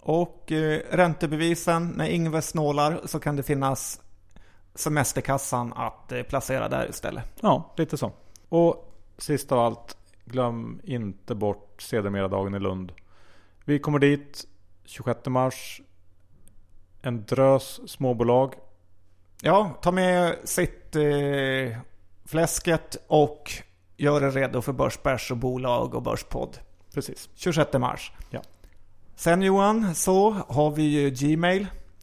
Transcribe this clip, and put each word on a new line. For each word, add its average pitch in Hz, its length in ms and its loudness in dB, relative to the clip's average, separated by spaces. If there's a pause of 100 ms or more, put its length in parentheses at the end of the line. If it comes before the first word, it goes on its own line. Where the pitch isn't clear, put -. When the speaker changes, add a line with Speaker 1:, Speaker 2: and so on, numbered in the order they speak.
Speaker 1:
Och, 170 520 -2
eh, 156 280 0 (100)
räntebevisen, 165 960 2
när 165 200 -2
Ingves 160 400 0
snålar 151 560 2
så 151 160 -6
kan 147 160 -2
det 139 60 -2
finnas 135 580 -2 (760)
semesterkassan 135 1000 0
att, 117 360 -8
eh, 123 100 -4
placera 127 460 -2
där 131 200 -2
istället. - 360 -8 (160)
Speaker 2:
Ja, 165 360 2
lite 160 200 0
så. 110 160 -4 (360)
Och 170 440 4 (260)
sist - 340 -4
av 127 60 4
allt, 117 380 0 (280)
glöm 117 600 -4
inte 117 500 -6
bort 101 480 -4
sedermera 98 460 -2
dagen 98 260 -2
i 101 40 -4
Lund. 92 340 -4 (720)
Vi 147 140 2
kommer 147 200 0
dit 143 460 2 (400)
tjugosjätte - 460 -6
mars. 127 500 -2 (1200)
En 120 220 -6
drös 135 680 2
småbolag. 123 640 2 (880)
Speaker 1:
Ja, 190 280 4 (120)
ta 180 80 2
med 180 540 2
sitt, - 520 -4
eh, 139 840 0 (460)
fläsket 160 720 0 (100)
och 147 460 2 (440)
gör 143 280 2
er 135 60 2
redo 131 320 -2
för 139 100 -4
börsbärs - 580 -2
och 123 60 -2
bolag 123 580 -2
och - 80 -4
börspodd. - 560 -6 (360)
Speaker 2:
Precis. - 400 -8
Speaker 1:
Tjugosjätte 147 440 2
mars. - 340 -4 (180)
Speaker 2:
Ja. - 100 -8 (760)
Speaker 1:
Sen, 175 260 2
Johan, 196 520 4
så 190 360 4
har 151 400 0
vi 151 120 0
ju 147 280 2
Gmail, 160 560 2 (360)